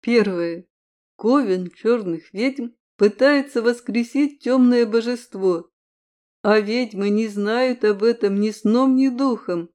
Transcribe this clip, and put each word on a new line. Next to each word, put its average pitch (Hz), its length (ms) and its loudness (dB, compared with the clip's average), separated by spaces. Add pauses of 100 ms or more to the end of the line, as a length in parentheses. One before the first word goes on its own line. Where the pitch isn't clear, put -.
Первое. 180 640 -2 (500)
Ковен 202 540 0
чёрных 202 640 -4
ведьм 247 360 -4 (300)
пытается 262 640 2
воскресить 240 760 -2
тёмное 247 440 2
божество, 214 880 -4 (720)
а 214 180 2
ведьмы 208 500 -4
не 220 180 0
знают 226 560 -2
об 208 180 0
этом 208 380 0
ни 214 100 0
сном, 254 460 2
ни 269 120 2
духом. 226 680 -4